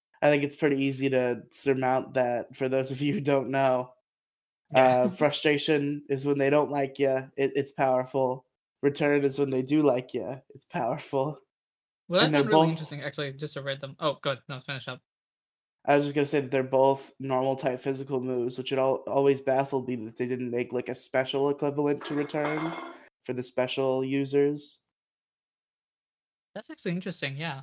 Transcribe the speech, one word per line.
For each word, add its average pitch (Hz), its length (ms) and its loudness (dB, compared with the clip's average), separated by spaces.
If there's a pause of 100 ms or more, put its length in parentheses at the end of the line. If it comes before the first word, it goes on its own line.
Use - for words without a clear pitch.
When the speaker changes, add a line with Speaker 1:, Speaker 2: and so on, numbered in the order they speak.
(220)
Speaker 1:
I 147 80 4
think 147 140 4
it's 143 140 -4
pretty 143 260 2
easy 135 280 0
to 123 400 0
surmount 131 640 0
that 123 400 0
for 131 140 -2
those 135 220 0
<laughs> - 0 -
of 131 100 -4
you 143 140 0
who 175 60 -2
don't 135 280 2
know. 131 440 0 (760)
Speaker 2:
Yeah. 127 340 6
<laughs> - 0 -
Speaker 1:
Uh, 123 60 2
Frustration 147 1000 0
is 135 160 -2
when 143 140 2
they 139 120 4
don't 143 200 4
like 139 280 -4
ya, 135 240 2 (140)
it, 135 180 2
it's 135 180 -2
powerful. 131 720 0 (380)
Return 143 420 2
is 135 140 -2
when 139 120 0
they 131 120 0
do 147 200 2
like 127 300 2
ya, 117 240 -6 (180)
it's - 100 -20
<laughs> - 60 -20
powerful. 139 680 -4 (720)
Speaker 2:
Well, 175 100 2
Speaker 1:
And 156 140 4
Speaker 2:
that's - 20 4
Speaker 1:
they're 143 60 6
Speaker 2:
a - 20 2
really 160 260 4
Speaker 1:
both - 0 -
Speaker 2:
interesting, 156 320 -8
actually, 139 320 -8
just 147 200 -12
to 143 80 -10
read 139 200 -8
them, 135 180 -12
oh, 151 220 0
go 143 100 -2
ahead, 123 180 -8
no, 131 120 -10
finish 135 260 -12
up. 127 140 -12 (840)
Speaker 1:
I 143 120 6
was 143 80 2
just 143 100 -6
gonna 143 120 2
say 143 140 0
that 127 100 -8
they're 131 120 2
both 135 560 2
normal 131 360 0
type 127 240 -2
physical 131 420 -4
moves, 127 360 -4
which 131 140 -8
it 135 60 -2
al-, 131 300 2
always 135 340 4
baffled 135 460 0
me 131 80 -4 (100)
that 110 120 -12
they 123 100 -4
didn't 123 240 -4
make, 120 200 -2
like, 123 180 -4
a 123 60 -6
special 135 540 0
equivalent 143 560 -2
to 151 80 -6
Return 151 580 -4 (520)
for 127 100 -6
the 127 100 -6
special 131 600 -2
users. 139 800 0 (1700)
Speaker 2:
That's 208 140 -14
actually 254 220 -8
interesting, 165 460 -6
yeah, 147 260 -8